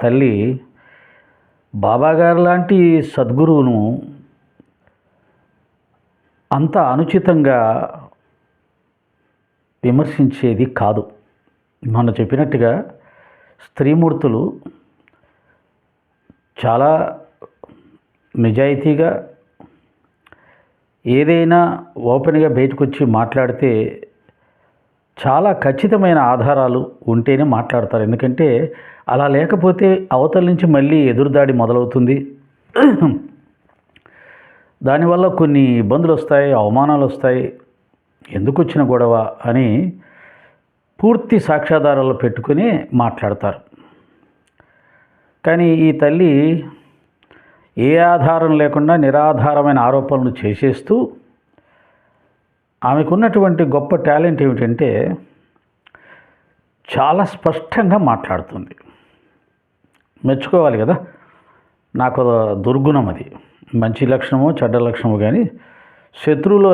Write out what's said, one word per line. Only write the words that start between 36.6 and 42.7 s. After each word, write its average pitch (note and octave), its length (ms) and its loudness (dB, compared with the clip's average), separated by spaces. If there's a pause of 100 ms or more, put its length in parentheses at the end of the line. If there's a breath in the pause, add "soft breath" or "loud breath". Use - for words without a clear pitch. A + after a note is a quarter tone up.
అవమానాలు C3+ 480 0
వస్తాయి, B2+ 360 -2 (880)
ఎందుకు B2 240 -2
వచ్చిన D3+ 280 -2
గొడవ A#2+ 240 2 (360)
అని B2+ 180 2 (1300 soft breath)
పూర్తి A3+ 460 0
సాక్ష్యాధారాలు C#3+ 800 0
పెట్టుకుని C#3+ 420 -2 (360)